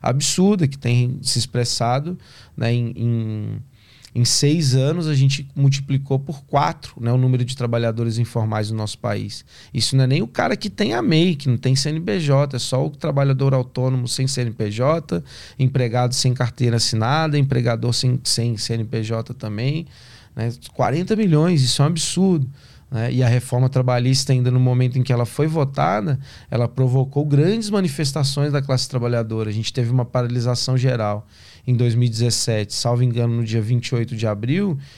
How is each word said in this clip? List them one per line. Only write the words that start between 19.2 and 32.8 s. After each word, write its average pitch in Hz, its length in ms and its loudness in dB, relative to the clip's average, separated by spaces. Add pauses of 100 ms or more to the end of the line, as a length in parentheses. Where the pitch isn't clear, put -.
também, 127 520 -4 (480)
né? 113 180 -4 (220)
Quarenta 160 420 0
milhões, 170 440 4
isso 127 220 2
é - 20 6
um 147 40 4
absurdo, 170 600 0 (400)
né? 117 240 -2
E 123 80 0
a 127 60 4
reforma 123 420 2
trabalhista, 127 640 2
ainda 123 160 2
no 127 120 4
momento 127 360 2
em 131 60 2
que 123 100 0
ela 120 140 2
foi 151 220 0
votada, 156 720 0 (280)
ela 117 200 0
provocou 131 560 0
grandes 170 440 2
manifestações 147 840 0
da 143 100 0
classe 131 260 -2
trabalhadora. 117 640 -2
A - 20 -6
gente 110 200 -4
teve 117 180 -2
uma 127 140 2
paralisação 123 760 0
geral 110 480 0 (400)
em 123 80 2
dois 117 220 2
mil 123 100 4
e - 20 2
dezessete, 113 640 0
salvo 120 300 0